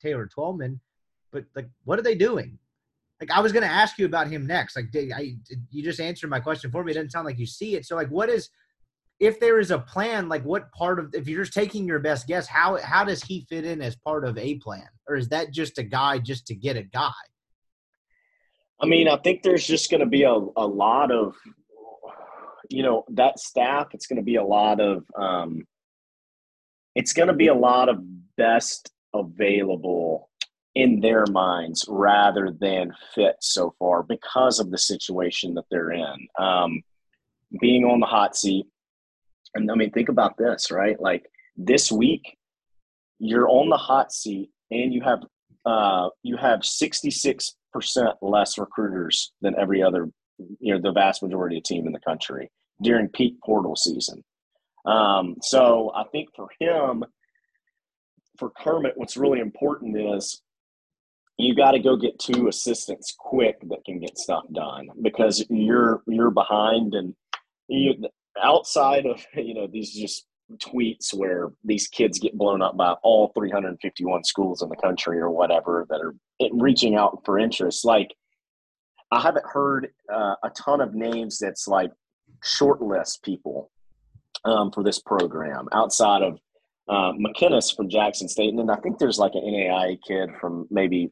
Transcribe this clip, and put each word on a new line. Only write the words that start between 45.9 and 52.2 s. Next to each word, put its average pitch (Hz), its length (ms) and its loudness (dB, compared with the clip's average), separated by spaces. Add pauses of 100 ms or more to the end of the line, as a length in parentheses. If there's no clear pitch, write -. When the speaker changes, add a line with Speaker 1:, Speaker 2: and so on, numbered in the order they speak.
Speaker 2:
you 123 140 -6
have 120 280 2
sixty-six - 920 -2 (180)
percent 117 480 0
less 101 380 2
recruiters 95 800 -4
than 98 180 0
every 95 240 2
other, 90 280 2 (480)
you 104 160 0
know, 92 60 0
the 95 120 0
vast 95 300 2
majority 90 340 -4
of 82 60 -8
team 85 240 -4
in 80 60 -4
the 76 80 -10
country 73 500 -6 (320)